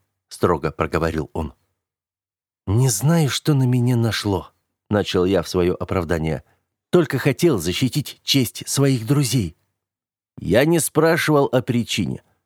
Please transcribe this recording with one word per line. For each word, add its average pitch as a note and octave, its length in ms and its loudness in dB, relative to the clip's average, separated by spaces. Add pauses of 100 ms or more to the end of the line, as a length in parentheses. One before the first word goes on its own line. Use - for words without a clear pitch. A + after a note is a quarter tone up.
(300)
строго D#2+ 420 0
проговорил D#2 640 -2
он. D#2 200 -8 (1160)
«Не A#2+ 220 2
знаю, D3 400 2
что - 240 -2
на C3+ 100 2
меня B2 320 2
нашло», G#2+ 560 -2 (380)
начал F#2+ 360 0
я F#2+ 160 2
в E2 60 -10
своё F2+ 280 0
оправдание. D#2+ 680 -4 (480)
«Только D#3 260 2
хотел C#3+ 400 2
защитить C3 680 -4
честь - 440 -2
своих C3+ 380 0
друзей». B2 500 0 (840)
«Я - 260 2
не E3 140 2
спрашивал D#3 680 2
о B2+ 160 0
причине. A2 640 -4 (220)